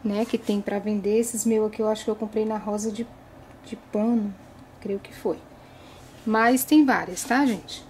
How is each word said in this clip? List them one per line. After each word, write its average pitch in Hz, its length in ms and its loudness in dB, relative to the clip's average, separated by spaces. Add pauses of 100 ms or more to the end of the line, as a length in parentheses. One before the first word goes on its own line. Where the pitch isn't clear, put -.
né, 208 220 0
que 233 120 -4
tem 208 240 0
pra 202 180 -2
vender. 208 400 0
Esses 233 260 -2
meus 220 220 2
aqui, 214 140 -4
eu 220 60 2
acho 214 160 0
que - 60 -4
eu 214 60 0
comprei 214 300 -2
na 214 120 -4
Rosa 208 340 -4
de, 233 160 -6 (580)
de - 100 -12
Pano, 214 580 0 (480)
creio 196 180 -4
que - 140 -18
foi. - 240 -2 (880)
Mas 226 380 4
tem 302 200 8
várias, 180 400 0
tá, 269 220 2
gente? 208 440 -4